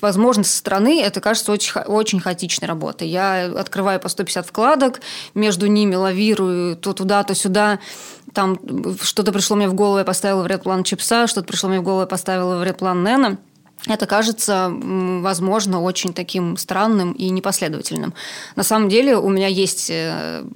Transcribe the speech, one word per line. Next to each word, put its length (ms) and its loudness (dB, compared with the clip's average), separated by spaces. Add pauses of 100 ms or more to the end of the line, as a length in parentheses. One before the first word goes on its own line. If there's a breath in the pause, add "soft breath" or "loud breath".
возможно, 420 4
со 140 0
стороны 440 2
это 200 0
кажется 320 0
очень 200 -2
ха-, 140 -4
очень 340 0
хаотичной 460 -4
работой. 420 -6
Я 360 0 (140)
открываю 400 -2
по 100 -6
сто 140 -4
пятьдесят 240 -6
вкладок, 540 2 (340 loud breath)
между 320 2
ними 280 4
лавирую 800 2
то 160 -4
туда, 300 2
то 120 -2
сюда. 440 2 (540 loud breath)
Там, 300 0
э, 400 -6
что-то 300 0
пришло 240 0
мне 120 2
в 60 0
голову, 240 4
я 60 0
поставила 380 0
в 40 -4
ряд 160 -2
план 200 0
чипса, 440 2
что-то 200 -2
пришло 220 -2
мне 100 2
в 40 -2
голову, 180 0
я 60 -2
поставила 520 -2
в 40 0
ряд 160 -2
план 240 0
Нэна. 340 2 (500)
Это 200 0
кажется, 460 2 (180)
м, 520 -2
возможно, 580 0
очень 320 -2
таким 440 -4
странным 560 0
и 180 -4
непоследовательным. 840 -4 (440 loud breath)
На 60 0
самом 260 2
деле 280 4
у 120 2
меня 180 2
есть, 440 -2
э, 520 -6 (120)